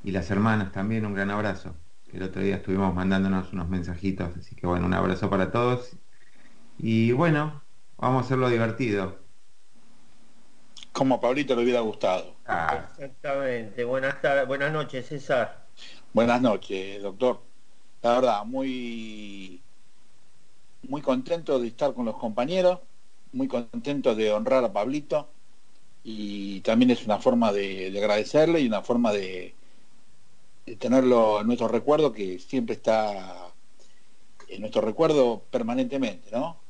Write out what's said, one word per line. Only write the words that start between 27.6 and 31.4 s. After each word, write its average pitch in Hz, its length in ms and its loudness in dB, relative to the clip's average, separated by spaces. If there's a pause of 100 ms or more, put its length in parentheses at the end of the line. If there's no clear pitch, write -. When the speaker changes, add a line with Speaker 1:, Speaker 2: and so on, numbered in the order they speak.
Speaker 2:
de 98 80 -4
agradecerle 127 600 4
y 131 60 4
una 107 140 2
forma 120 320 4
de, 92 420 -4 (1080)
de 110 120 -8
tenerlo 117 680 6